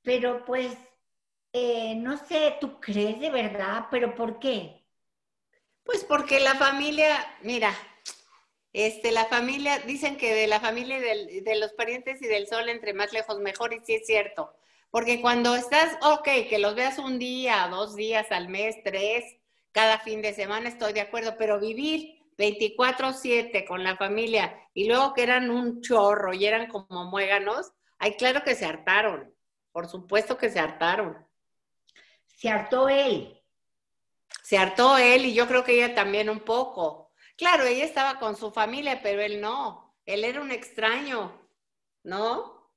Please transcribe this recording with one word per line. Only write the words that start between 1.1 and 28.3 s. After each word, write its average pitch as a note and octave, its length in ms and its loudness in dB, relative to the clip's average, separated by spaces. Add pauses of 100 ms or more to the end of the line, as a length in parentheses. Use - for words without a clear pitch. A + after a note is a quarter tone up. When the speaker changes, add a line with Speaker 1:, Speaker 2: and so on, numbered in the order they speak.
Speaker 1:
eh, A#3 440 0
no B3+ 220 -4
sé, D#4 420 0
¿tú C4+ 200 -8
crees G#3 400 -2
de D4+ 100 -2
verdad? G#3+ 640 -2
¿Pero A#3+ 240 0
por A3+ 240 -4
qué? G#3+ 440 -4 (1000)
Speaker 2:
Pues A#4+ 200 -2
porque C#4+ 360 2
la C4+ 160 6
familia, C#4+ 680 2 (180)
mira, A3 320 -2 (1000)
este, A3 400 -2
la A3+ 140 4
familia, C4+ 540 0
dicen C#4 380 -6
que A3+ 160 0
de G#3+ 140 2
la G#3 120 2
familia A#3+ 380 -4
y C4 40 -4
del, G3+ 420 -4
de A3 140 0
los G#3+ 160 -2
parientes B3 480 -6
y A#3 60 -6
del G#3 200 0
sol, A#3 220 -4
entre A3 240 -6
más G3+ 200 -2
lejos A3 260 -4
mejor, G3+ 340 -4
y A3+ 120 -12
sí A3+ 100 0
es A3 120 -4
cierto. G#3 460 -2 (360)
Porque A#3 320 0
cuando A#3+ 340 4
estás, D#4 460 2
ok, D4+ 260 4 (220)
que A3 100 0
los G#3 160 2
veas C4 240 0
un C4 200 -4
día, B3 500 0
dos G#3 260 -6
días A3 360 -2
al F3 180 -4
mes, G#3+ 340 -4
tres, G3+ 400 -2 (480)
cada A3 280 4
fin G#3+ 220 -6
de G#3 120 -4
semana, G#3+ 360 -4
estoy A#3 240 -4
de G#3 80 0
acuerdo, A3+ 360 -6
pero G#3+ 220 0
vivir C#4+ 600 -4 (180)
veinticuatro B3 760 0
siete A#3 520 0
con F#3 180 -6
la F#3+ 120 0
familia G#3 640 -2 (140)
y G3+ 140 0
luego C4+ 260 4
que B3 100 0
eran B3 280 2
un A#3+ 300 -2
chorro G3+ 520 4
y G3 120 0
eran A3+ 220 0
como F#3 380 -10
muéganos, G3 680 0 (260)
ay, G#3 160 0
claro B3+ 280 2